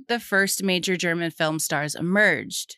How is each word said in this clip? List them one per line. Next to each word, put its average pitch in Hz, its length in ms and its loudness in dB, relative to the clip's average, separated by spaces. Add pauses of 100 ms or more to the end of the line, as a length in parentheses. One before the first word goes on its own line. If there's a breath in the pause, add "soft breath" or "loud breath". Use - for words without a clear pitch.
the 240 140 -2
first 196 420 0
major 185 340 0
German 170 360 -2
film 160 260 0
stars 147 380 -2
emerged. 180 800 0